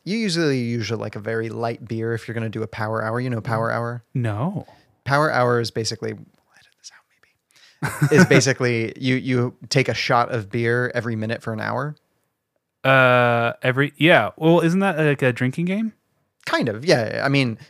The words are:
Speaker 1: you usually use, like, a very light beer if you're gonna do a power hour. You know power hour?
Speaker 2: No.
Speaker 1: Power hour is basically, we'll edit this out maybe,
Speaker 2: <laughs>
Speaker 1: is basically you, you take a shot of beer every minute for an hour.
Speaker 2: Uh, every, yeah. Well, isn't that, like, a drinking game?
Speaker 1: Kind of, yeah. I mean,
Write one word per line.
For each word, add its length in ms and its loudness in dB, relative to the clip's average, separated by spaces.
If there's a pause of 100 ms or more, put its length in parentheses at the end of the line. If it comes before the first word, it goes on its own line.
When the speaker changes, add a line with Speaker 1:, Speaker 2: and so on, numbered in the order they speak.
Speaker 1:
you 140 -4
usually 420 0
use, 300 -4
like, 260 -6
a 40 -10
very 300 -4
light 380 -6
beer 260 -4
if 140 -8
you're 60 -6
gonna 160 -4
do 120 -6
a 40 -6
power 360 -6
hour. 180 -4
You 100 -4
know 100 -4
power 300 -2
hour? 320 -6 (120)
Speaker 2:
No. 520 -4 (380)
Speaker 1:
Power 260 2
hour 300 2
is 100 -4
basically, 440 -6
we'll 100 -16 (340)
edit 200 -20
this 160 -20
out 1160 -8
maybe, 60 6
Speaker 2:
<laughs> 60 10
Speaker 1:
is 40 6
basically 720 2
you, 180 0
you 380 -2 (160)
take 180 2
a 60 0
shot 360 0
of 200 -6
beer 440 0
every 220 -4
minute 260 -6
for 120 -8
an 60 -8
hour. 340 -6 (880)
Speaker 2:
Uh, 680 4 (100)
every, 360 0
yeah. 380 6
Well, 240 4
isn't 200 2
that, 180 0
like, 220 2
a 120 2
drinking 340 -2
game? 260 -2 (540)
Speaker 1:
Kind 240 -2
of, 160 -6
yeah. 360 2
I 60 0
mean, 300 0 (120)